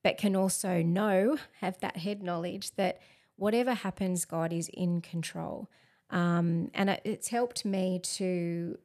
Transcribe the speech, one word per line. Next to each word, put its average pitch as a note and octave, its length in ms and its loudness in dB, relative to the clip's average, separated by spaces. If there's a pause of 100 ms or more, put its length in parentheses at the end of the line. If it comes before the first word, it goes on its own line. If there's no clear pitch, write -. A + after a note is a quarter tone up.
but G3 140 2
can G3 180 2
also F#3 480 2
know, G3 540 4 (240)
have F#3 200 -4
that - 180 -6
head G3+ 240 -6
knowledge F3 540 -6
that - 240 0 (360)
whatever A#3 380 2
happens, F#3 500 -2
God E3 280 -2
is E3+ 200 -2
in F3 280 2
control. - 680 -6 (420)
Um, E3+ 640 2
and G3 160 2
it, - 140 0
it's G#3 240 -4
helped A#3+ 360 -2
me F#3 400 0
to F3 800 -2